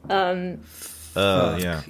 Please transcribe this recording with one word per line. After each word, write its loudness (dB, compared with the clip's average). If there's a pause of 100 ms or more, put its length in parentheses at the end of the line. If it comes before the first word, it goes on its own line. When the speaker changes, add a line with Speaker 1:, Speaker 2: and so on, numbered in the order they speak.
(100)
Speaker 1:
Um, 0 (560)
Speaker 2:
Uh, 4
Speaker 3:
Fuck -2
Speaker 2:
yeah. -2